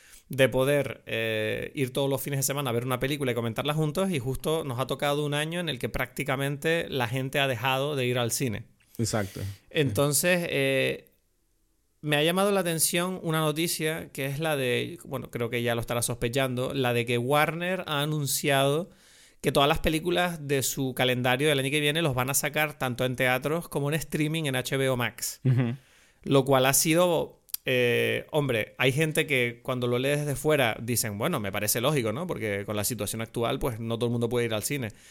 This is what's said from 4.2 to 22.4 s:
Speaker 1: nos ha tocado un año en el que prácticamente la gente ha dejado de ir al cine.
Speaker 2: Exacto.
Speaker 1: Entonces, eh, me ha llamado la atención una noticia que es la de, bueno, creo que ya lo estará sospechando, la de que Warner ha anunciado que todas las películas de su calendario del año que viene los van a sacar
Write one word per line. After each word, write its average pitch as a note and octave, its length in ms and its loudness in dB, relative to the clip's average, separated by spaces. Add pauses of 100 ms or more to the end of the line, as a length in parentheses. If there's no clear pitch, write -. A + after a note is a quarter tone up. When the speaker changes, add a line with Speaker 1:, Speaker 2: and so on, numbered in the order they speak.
Speaker 1:
nos B2 140 -6
ha B2+ 80 -2
tocado C#3+ 380 -2
un C#3+ 100 -2
año D#3+ 260 -2
en E3+ 80 -4
el B2 100 -6
que - 80 -4
prácticamente C#3 1000 -2
la B2 180 -2
gente C3+ 320 -2
ha C#3 80 2
dejado C3 480 0
de B2+ 120 0
ir B2 100 2
al A#2 140 0
cine. A2+ 320 -2 (340)
Speaker 2:
Exacto. G#2+ 420 -2 (300)
Speaker 1:
Entonces, D3 800 2
eh, C3+ 600 0 (920)
me D3 160 0
ha D3 60 4
llamado F#3+ 280 4
la G3 100 4
atención F3 640 0
una D#3+ 160 0
noticia D#3+ 720 -2
que C#3 140 -6
es C#3 140 -4
la D#3 180 0
de, B2+ 480 0
bueno, B2+ 260 -8
creo A#2+ 180 -4
que A#2+ 140 -2
ya A#2+ 120 2
lo A#2 60 -2
estará A#2+ 200 -2
sospechando, B2+ 720 -2
la B2 200 2
de A#2+ 120 0
que A#2+ 120 0
Warner D#3 720 0
ha D3 140 -2
anunciado C#3+ 880 0 (520)
que C#3+ 100 0
todas C#3+ 180 6
las D#3+ 100 2
películas E3+ 680 -2
de C3+ 160 0
su C3 320 -2
calendario B2+ 540 2
del C#3+ 100 4
año C3+ 120 0
que D3+ 80 2
viene D3 220 2
los D3+ 140 2
van B2+ 140 0
a C#3 40 -2
sacar D3+ 440 0